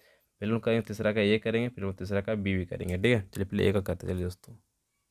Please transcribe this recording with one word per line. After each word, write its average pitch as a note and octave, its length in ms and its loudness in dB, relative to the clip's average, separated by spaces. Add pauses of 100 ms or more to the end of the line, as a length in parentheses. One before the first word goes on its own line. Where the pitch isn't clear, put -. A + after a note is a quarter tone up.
(420)
पहले G#2+ 120 -2
हम A#2 60 0
करेंगे A2+ 240 2
तीसरा G#2+ 300 -2
का A2 80 2
ए G#2 180 4
करेंगे, A2+ 300 0
फिर G#2+ 140 -10
हम F#2+ 100 -2
तीसरा G2 280 -2
का A2 140 -2
बी G2 200 0
भी F#2 100 0
करेंगे, F2+ 320 -4
ठीक G2 100 2
है। A#2+ 160 4
चलिए G2 220 -4
पहले G2 240 2
ए - 40 4
का G2+ 80 2
करते F#2 260 -4
हैं, F#2 60 -2
चलिए F2+ 100 -2
दोस्तों। F2+ 320 -8 (560)